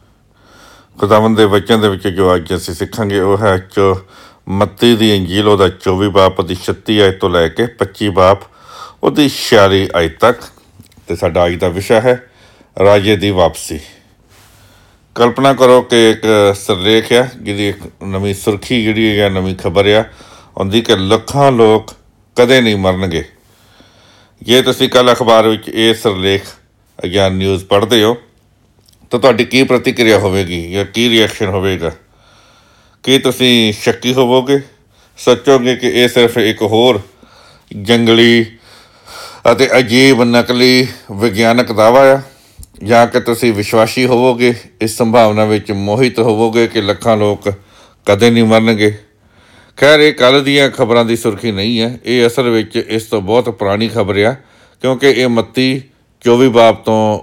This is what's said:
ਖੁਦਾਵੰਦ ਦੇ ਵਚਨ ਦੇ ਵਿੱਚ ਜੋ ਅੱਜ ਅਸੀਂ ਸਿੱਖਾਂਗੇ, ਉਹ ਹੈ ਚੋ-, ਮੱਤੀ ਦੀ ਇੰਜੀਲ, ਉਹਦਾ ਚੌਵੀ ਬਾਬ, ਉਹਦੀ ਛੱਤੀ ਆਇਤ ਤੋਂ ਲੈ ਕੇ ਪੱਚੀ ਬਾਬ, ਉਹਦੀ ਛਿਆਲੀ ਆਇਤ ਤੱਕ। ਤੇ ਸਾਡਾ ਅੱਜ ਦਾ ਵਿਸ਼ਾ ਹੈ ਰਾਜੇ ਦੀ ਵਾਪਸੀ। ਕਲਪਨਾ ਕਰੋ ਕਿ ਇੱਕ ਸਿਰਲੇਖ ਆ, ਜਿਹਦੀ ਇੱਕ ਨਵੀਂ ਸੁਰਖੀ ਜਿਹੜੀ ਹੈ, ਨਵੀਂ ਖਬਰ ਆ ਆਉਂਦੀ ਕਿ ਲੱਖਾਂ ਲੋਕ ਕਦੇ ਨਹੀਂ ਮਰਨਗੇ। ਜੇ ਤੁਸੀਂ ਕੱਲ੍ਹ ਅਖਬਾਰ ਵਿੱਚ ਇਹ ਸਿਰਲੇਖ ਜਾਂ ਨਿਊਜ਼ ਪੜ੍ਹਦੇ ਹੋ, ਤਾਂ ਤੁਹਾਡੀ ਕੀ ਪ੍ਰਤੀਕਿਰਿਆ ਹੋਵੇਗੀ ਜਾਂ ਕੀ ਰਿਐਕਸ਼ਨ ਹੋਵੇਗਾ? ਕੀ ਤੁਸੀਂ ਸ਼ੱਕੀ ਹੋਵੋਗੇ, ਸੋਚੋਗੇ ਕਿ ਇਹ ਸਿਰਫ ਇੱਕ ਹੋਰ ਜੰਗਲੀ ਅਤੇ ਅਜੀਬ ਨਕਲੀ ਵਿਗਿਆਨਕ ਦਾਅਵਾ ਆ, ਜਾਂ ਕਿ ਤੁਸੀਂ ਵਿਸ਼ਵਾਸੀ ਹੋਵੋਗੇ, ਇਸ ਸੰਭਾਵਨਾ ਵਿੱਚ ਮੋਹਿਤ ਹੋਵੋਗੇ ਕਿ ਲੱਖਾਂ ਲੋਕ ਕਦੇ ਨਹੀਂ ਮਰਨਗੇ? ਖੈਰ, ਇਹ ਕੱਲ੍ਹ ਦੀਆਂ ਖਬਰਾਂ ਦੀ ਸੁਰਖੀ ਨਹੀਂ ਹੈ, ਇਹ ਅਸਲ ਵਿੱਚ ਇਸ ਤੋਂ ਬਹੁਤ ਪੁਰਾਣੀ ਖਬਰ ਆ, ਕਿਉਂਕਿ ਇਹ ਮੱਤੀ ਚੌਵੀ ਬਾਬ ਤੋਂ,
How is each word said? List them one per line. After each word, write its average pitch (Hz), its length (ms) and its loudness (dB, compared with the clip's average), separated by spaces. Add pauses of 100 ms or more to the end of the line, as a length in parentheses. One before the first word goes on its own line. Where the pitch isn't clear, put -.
(1000)
ਖੁਦਾਵੰਦ 107 380 0
ਦੇ 110 80 4
ਵਚਨ 104 360 0
ਦੇ 107 80 2
ਵਿੱਚ 95 180 -6
ਜੋ 92 280 0
ਅੱਜ 90 200 -4
ਅਸੀਂ 87 180 -8
ਸਿੱਖਾਂਗੇ, 101 460 -6
ਉਹ 95 180 0
ਹੈ 98 380 -2
ਚੋ-, 98 220 0 (520)
ਮੱਤੀ 104 460 0
ਦੀ 107 200 0
ਇੰਜੀਲ, 95 320 -2
ਉਹਦਾ 98 220 4
ਚੌਵੀ 95 380 -4
ਬਾਬ, 95 320 2
ਉਹਦੀ 92 160 -6
ਛੱਤੀ 104 440 -4
ਆਇਤ 95 200 2
ਤੋਂ 98 100 -2
ਲੈ 87 180 0
ਕੇ 110 180 -4
ਪੱਚੀ - 440 -6
ਬਾਬ, 95 280 2 (680)
ਉਹਦੀ 147 260 0
ਛਿਆਲੀ 98 680 0
ਆਇਤ 82 240 -4
ਤੱਕ। 117 200 0 (680)
ਤੇ - 80 -8
ਸਾਡਾ 87 320 -2
ਅੱਜ 87 60 -4
ਦਾ 90 160 -4
ਵਿਸ਼ਾ 98 320 -2
ਹੈ 123 220 0 (600)
ਰਾਜੇ 104 320 2
ਦੀ 101 160 -2
ਵਾਪਸੀ। 82 480 -4 (1400)
ਕਲਪਨਾ 120 380 2
ਕਰੋ 127 280 4
ਕਿ 117 280 2
ਇੱਕ 107 460 2
ਸਿਰਲੇਖ 107 580 -2
ਆ, 123 140 2 (140)
ਜਿਹਦੀ 101 280 -6
ਇੱਕ 92 100 -10 (240)
ਨਵੀਂ 98 300 -6
ਸੁਰਖੀ 110 500 -4
ਜਿਹੜੀ 107 360 -2
ਹੈ, 101 100 0
ਨਵੀਂ 95 260 -6
ਖਬਰ 98 320 -2
ਆ 107 160 2 (540)
ਆਉਂਦੀ 95 240 -2
ਕਿ 113 160 0
ਲੱਖਾਂ 110 540 0
ਲੋਕ 110 400 2 (440)
ਕਦੇ 123 260 4
ਨਹੀਂ 110 140 0
ਮਰਨਗੇ। 92 480 -4 (1160)
ਜੇ 120 200 2
ਤੁਸੀਂ 127 280 -2
ਕੱਲ੍ਹ 123 220 2
ਅਖਬਾਰ 113 360 2
ਵਿੱਚ 110 220 -4
ਇਹ 113 240 0
ਸਿਰਲੇਖ 98 500 -2 (640)
ਜਾਂ 95 220 -2
ਨਿਊਜ਼ 95 340 -4
ਪੜ੍ਹਦੇ 107 380 0
ਹੋ, 117 140 0 (920)
ਤਾਂ 123 100 -4
ਤੁਹਾਡੀ 120 260 2
ਕੀ 131 180 0
ਪ੍ਰਤੀਕਿਰਿਆ 120 540 0
ਹੋਵੇਗੀ 90 540 -4
ਜਾਂ 98 140 -6
ਕੀ 117 240 -4
ਰਿਐਕਸ਼ਨ 110 360 -2
ਹੋਵੇਗਾ? 92 460 -4 (1120)
ਕੀ 131 140 2
ਤੁਸੀਂ 123 560 0
ਸ਼ੱਕੀ 120 400 -4
ਹੋਵੋਗੇ, 131 460 0 (580)
ਸੋਚੋਗੇ 127 580 2
ਕਿ 127 120 -4
ਇਹ 120 200 0
ਸਿਰਫ 117 300 0
ਇੱਕ 113 240 -2
ਹੋਰ 110 400 0 (800)
ਜੰਗਲੀ 117 640 2 (1080)
ਅਤੇ 127 260 0
ਅਜੀਬ 123 460 2
ਨਕਲੀ 123 640 0 (240)
ਵਿਗਿਆਨਕ 113 600 0
ਦਾਅਵਾ 120 420 4
ਆ, 135 80 0 (600)
ਜਾਂ 117 240 2
ਕਿ 123 120 -2
ਤੁਸੀਂ 117 340 -2
ਵਿਸ਼ਵਾਸੀ 110 520 -2
ਹੋਵੋਗੇ, 123 480 0 (280)
ਇਸ 110 160 -6
ਸੰਭਾਵਨਾ 110 480 2
ਵਿੱਚ 107 260 -2
ਮੋਹਿਤ 104 480 -2
ਹੋਵੋਗੇ 113 480 0
ਕਿ 110 140 -4
ਲੱਖਾਂ 104 360 -2
ਲੋਕ 101 360 -2 (520)
ਕਦੇ 101 240 2
ਨਹੀਂ 117 140 2
ਮਰਨਗੇ? 110 540 2 (800)
ਖੈਰ, 147 220 4
ਇਹ 151 140 4
ਕੱਲ੍ਹ 131 300 2
ਦੀਆਂ 139 260 2
ਖਬਰਾਂ 117 360 0
ਦੀ 117 100 -2
ਸੁਰਖੀ 110 360 -4
ਨਹੀਂ 110 300 -4
ਹੈ, 120 240 -6
ਇਹ 120 220 0
ਅਸਲ 120 220 -2
ਵਿੱਚ 113 380 -4
ਇਸ 110 160 -6
ਤੋਂ 107 180 -4
ਬਹੁਤ 113 280 -2
ਪੁਰਾਣੀ 104 380 -4
ਖਬਰ 101 300 -4
ਆ, 110 180 0 (460)
ਕਿਉਂਕਿ 131 280 0
ਇਹ 127 180 0
ਮੱਤੀ 127 540 -4 (440)
ਚੌਵੀ 123 240 4
ਬਾਬ 113 260 4
ਤੋਂ, 107 460 -2